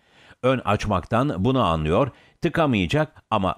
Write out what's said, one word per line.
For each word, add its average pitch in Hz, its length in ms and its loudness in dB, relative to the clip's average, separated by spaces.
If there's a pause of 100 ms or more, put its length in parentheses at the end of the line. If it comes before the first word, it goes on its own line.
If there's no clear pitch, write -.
(440)
Ön 127 160 2
açmaktan 104 840 -2
bunu 131 180 2
anlıyor, 82 480 0 (300)
tıkamayacak 147 880 -2
ama 95 280 0